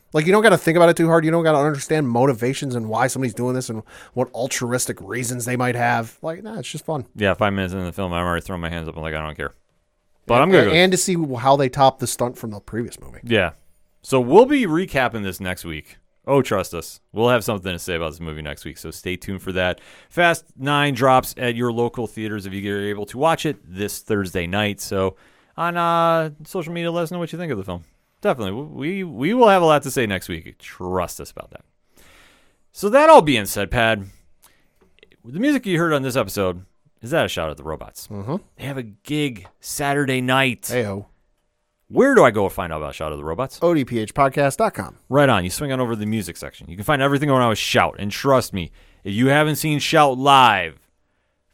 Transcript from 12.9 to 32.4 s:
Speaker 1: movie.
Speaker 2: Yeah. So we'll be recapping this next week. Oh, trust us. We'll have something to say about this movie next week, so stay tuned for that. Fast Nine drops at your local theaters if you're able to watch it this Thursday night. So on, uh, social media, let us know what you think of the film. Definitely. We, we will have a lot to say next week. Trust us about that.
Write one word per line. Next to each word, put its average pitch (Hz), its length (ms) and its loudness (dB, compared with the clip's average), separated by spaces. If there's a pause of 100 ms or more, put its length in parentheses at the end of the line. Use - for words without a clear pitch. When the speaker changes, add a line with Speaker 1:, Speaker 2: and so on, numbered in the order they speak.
Speaker 1:
movie. - 240 -18
Speaker 2:
Yeah. 101 280 2 (500)
So - 180 2
we'll 160 280 8
be 277 180 2
recapping 139 560 -2
this 95 180 -6
next 92 260 -6
week. 78 320 -12 (300)
Oh, 135 160 4
trust 95 320 -4
us. - 240 -10 (120)
We'll 113 180 2
have 120 140 2
something 95 280 -4
to 85 80 -6
say 90 160 -6
about 82 160 -4
this 78 80 -16
movie 78 240 -10
next 73 200 -12
week, 73 140 -14
so 82 140 -14
stay 90 240 -8
tuned 95 260 -10
for 95 120 -8
that. 90 280 -2 (280)
Fast 170 360 0 (100)
Nine 143 380 0
drops 127 440 2
at 120 180 -2
your 120 160 -2
local 117 340 -4
theaters 107 400 -8
if 98 80 -10
you're 101 340 -6
able 104 200 -6
to 113 100 -14
watch 160 300 0
it 147 160 -4
this 95 380 -8
Thursday 95 440 -2
night. 101 340 -2
So 95 360 -2 (420)
on, 170 180 -4
uh, 165 540 2 (160)
social 170 260 -8
media, 170 200 -4
let 170 120 -2
us 160 80 -6
know 180 60 -6
what 170 160 -6
you 165 60 -10
think 170 120 -6
of 113 60 -4
the 92 60 -6
film. 87 200 -8 (380)
Definitely. 117 400 -2
We, 156 420 -8
we 151 300 -2
will 247 140 6
have 190 160 6
a - 20 6
lot 151 180 6
to 135 80 -8
say 123 140 0
next 95 220 -4
week. 82 320 -12
Trust 90 600 -6
us - 120 -16
about - 180 -18
that. - 140 -20 (1080)